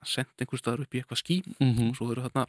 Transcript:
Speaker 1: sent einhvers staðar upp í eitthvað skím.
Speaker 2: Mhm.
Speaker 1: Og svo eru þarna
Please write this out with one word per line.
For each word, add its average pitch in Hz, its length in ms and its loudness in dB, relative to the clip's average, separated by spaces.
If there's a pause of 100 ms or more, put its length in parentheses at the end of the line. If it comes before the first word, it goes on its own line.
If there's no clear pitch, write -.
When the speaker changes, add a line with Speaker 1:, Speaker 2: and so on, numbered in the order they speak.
Speaker 1:
sent - 340 -4
einhvers - 260 -6
staðar 120 240 -2
upp - 80 -12
í 127 80 -2
eitthvað - 160 -6
skím. - 380 -2
Speaker 2:
Mhm. 120 340 6
Speaker 1:
Og 127 80 -4
svo 117 140 -2
eru 123 100 -4
þarna 127 260 -2